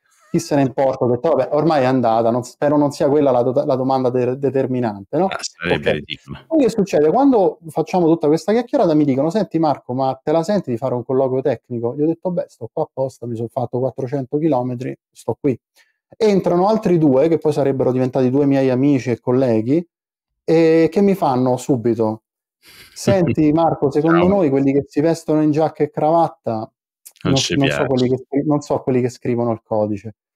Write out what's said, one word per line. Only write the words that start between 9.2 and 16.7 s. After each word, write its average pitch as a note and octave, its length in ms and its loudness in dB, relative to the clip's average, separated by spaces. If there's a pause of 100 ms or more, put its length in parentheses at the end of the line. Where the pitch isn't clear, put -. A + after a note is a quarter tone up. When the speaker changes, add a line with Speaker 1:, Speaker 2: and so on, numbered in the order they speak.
Speaker 1:
"Senti G3 260 -2
Marco, D3+ 360 -2
ma C3+ 300 -4
te D#3 80 -2
la E3 120 0
senti G3 280 -2
di A#2 60 -2
fare C3 160 -4
un B2 100 -4
colloquio C3 380 -2
tecnico?" B2 560 -4
Io D3 60 -2
ho D#3 40 2
detto, E3 240 -6
"Beh, F3 160 -6
sto - 240 -16
qua D#3+ 120 -6
apposta, C3+ 420 -8
mi A#2+ 100 -8
sono A2+ 160 -6
fatto B2 280 -6
quattrocento C3 580 -6
chilometri, B2+ 580 -4 (160)
sto - 280 -8
qui." C3 200 -2 (560)
Entrano F#3+ 520 2
altri G#3+ 320 2